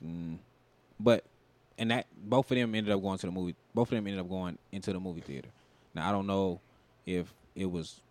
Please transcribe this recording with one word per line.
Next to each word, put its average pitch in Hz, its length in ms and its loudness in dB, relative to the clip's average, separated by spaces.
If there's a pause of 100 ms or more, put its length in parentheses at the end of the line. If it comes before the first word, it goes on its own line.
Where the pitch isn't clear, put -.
mm, 82 340 -6 (640)
but, 113 240 6 (540)
and 113 140 0
that, 120 160 0 (160)
both 123 280 4
of 127 60 2
them 117 180 2
ended 104 180 2
up 98 80 2
going 95 180 -2
to - 60 -8
the 87 60 -4
movie, 90 240 -4 (180)
both 117 180 4
of 123 40 0
them 104 120 0
ended 98 120 -4
up 90 100 -6
going 92 280 -4 (140)
into 101 220 -4
the 92 60 -4
movie 90 220 -6
theater. 69 280 -10 (460)
Now, 80 120 0
I 101 40 4
don't 101 160 2
know 95 320 2 (460)
if 90 280 -2 (220)
it 95 140 -2
was 87 420 -6